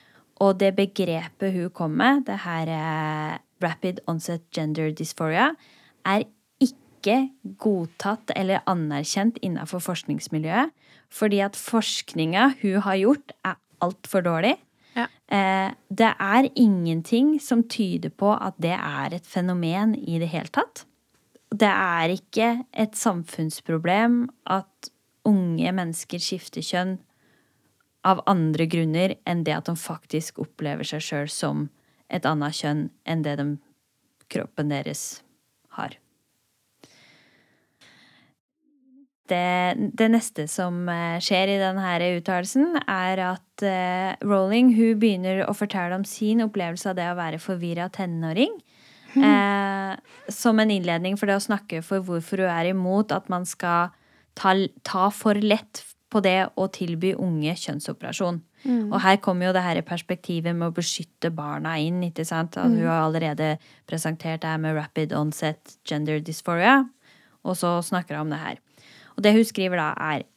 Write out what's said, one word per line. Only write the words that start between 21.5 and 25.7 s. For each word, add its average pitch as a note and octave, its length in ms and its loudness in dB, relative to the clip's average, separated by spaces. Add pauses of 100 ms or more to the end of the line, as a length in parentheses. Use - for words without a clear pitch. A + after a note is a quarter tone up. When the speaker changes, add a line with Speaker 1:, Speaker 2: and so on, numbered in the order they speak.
Speaker 1:
Det G#3 160 4
er F3+ 420 2
ikke A#3 540 0 (100)
et A3 180 0
samfunnsproblem F3 1400 0 (180)
at - 440 -6 (340)
unge F3+ 480 2